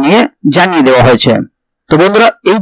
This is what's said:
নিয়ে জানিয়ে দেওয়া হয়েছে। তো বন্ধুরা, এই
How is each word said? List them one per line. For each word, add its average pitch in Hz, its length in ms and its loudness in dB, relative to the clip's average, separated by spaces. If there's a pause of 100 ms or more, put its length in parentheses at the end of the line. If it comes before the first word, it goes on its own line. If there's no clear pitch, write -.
নিয়ে 185 180 0 (360)
জানিয়ে 175 320 0
দেওয়া 123 180 2
হয়েছে। 123 260 0 (580)
তো 156 120 -2
বন্ধুরা, 208 260 2 (240)
এই 220 100 0